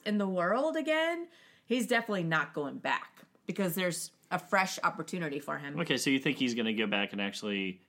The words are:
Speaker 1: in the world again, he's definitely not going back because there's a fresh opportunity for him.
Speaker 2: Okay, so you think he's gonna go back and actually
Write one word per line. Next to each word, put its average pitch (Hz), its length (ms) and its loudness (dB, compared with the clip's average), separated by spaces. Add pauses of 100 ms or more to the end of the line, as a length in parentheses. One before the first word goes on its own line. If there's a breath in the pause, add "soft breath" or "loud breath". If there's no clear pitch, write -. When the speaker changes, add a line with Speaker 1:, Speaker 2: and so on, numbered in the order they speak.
Speaker 1:
in 208 120 2
the 196 100 2
world 208 480 2
again, 320 500 0 (400 loud breath)
he's 233 220 2
definitely 220 340 2
not 160 320 2
going 135 240 -4
back - 460 -2 (220)
because 180 280 -2
there's 180 380 -2 (180)
a 180 80 0
fresh 190 460 2
opportunity 165 560 -2
for 147 180 -6
him. 147 220 -6
Speaker 2:
Okay, 156 160 2
so 123 140 0
you 135 100 4
think 139 160 0
he's 123 180 0
gonna 113 180 0
go 107 140 2
back 101 260 0
and 101 80 -4
actually 98 680 -4